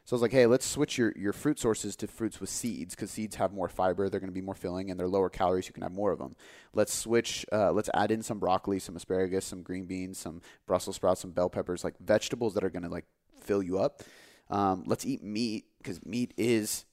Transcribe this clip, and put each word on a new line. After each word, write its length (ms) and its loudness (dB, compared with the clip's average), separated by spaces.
So 100 -4
I 20 2
was 60 2
like, 100 2
"Hey, 140 8
let's 200 6
switch 320 -2
your, 180 4
your 160 -2
fruit 280 0
sources 360 0
to 120 -6
fruits 320 -6
with 100 -8
seeds, 460 -6
'cause 160 -6
seeds 240 -6
have 160 0
more 160 -2
fiber. 400 2
They're 100 -2
gonna 140 -8
be 80 -6
more 160 -6
filling, 340 -6
and 80 -6
they're 80 -2
lower 240 2
caliorize. 380 2
You 60 -18
can 100 -12
have 80 -6
more 180 0
of 100 -2
'em. 140 -10
Let's 180 2
switch, 600 0
uh, 200 6
let's 220 2
add 160 4
in 120 0
some 180 -6
broccoli, 400 2
some 160 -12
asparagus, 480 0
some 180 -10
green 220 -6
beans, 340 -6
some 220 -12
Brussels 300 0
sprouts, 240 2
some 100 -10
bell 200 2
peppers, 340 -4
like, 140 -6
vegetables 560 0
that 100 0
are 60 2
gonna, 180 -8
like, 180 -8
fill 220 2
you 160 0
up. 240 0
Um, 380 2
let's 200 -2
eat 160 -4
meat, 440 -4
'cause 200 -10
meat 320 -4
is 560 2